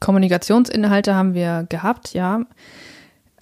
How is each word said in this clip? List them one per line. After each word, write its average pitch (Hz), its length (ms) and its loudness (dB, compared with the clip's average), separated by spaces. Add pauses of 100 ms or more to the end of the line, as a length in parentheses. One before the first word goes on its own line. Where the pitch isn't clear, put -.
Kommunikationsinhalte 202 1120 2
haben 190 200 0
wir 170 340 -2
gehabt, 214 460 -6
ja, 185 280 -2 (1000)